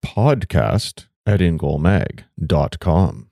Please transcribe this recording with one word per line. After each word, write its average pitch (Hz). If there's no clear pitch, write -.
Podcast 104
at 101
ingoalmag 80
dot 73
com. 85